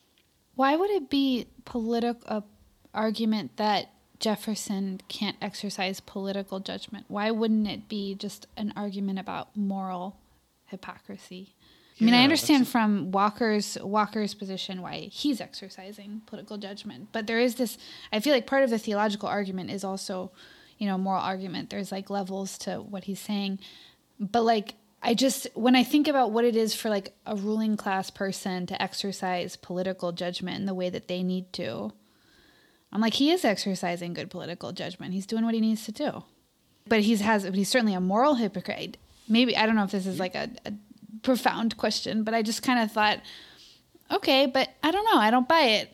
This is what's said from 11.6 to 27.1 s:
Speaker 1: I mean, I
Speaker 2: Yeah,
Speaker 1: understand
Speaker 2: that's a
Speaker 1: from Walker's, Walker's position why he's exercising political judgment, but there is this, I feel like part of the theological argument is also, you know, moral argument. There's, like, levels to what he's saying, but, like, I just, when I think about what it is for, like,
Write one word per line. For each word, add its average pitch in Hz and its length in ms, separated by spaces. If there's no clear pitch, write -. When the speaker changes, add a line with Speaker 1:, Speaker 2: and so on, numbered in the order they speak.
Speaker 1:
I 220 40
mean, 233 100
I 247 40
Speaker 2:
Yeah, 247 60
Speaker 1:
understand 285 380
Speaker 2:
that's - 80
a - 20
Speaker 1:
from 208 380
Walker's, 208 720
Walker's 208 520
position 190 480
why 156 280
he's 277 300
exercising 202 880
political 208 320
judgment, 202 540
but 220 140
there 226 140
is 240 140
this, 240 240
I 214 80
feel 285 140
like 226 120
part 269 180
of 240 60
the 226 80
theological 208 500
argument 190 420
is 190 120
also, 190 480
you 208 80
know, 190 120
moral 190 240
argument. 190 480
There's, 196 220
like, 196 180
levels 190 480
to 185 240
what 202 220
he's 196 160
saying, 202 400
but, 208 220
like, 220 320
I 233 120
just, 254 400
when 254 220
I 247 80
think 294 240
about 262 240
what 233 120
it 240 120
is 220 180
for, - 160
like, 202 240